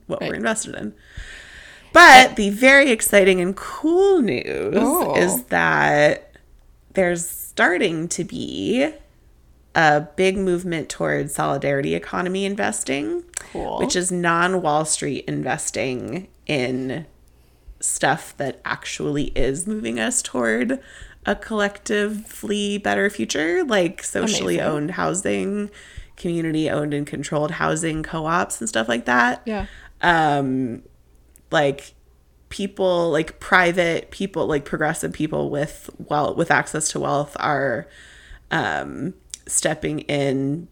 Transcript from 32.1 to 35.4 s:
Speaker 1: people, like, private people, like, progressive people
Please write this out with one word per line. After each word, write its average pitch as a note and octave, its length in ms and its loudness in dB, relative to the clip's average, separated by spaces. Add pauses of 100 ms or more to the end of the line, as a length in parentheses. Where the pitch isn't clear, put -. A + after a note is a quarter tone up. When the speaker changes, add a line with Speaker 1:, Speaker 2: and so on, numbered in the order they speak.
Speaker 1:
people, F3+ 600 0
like, D#3 280 -2
private F3 720 0
people, F#3+ 360 -4
like, C#3+ 160 -2
progressive D#3+ 480 -4
people D3+ 380 -4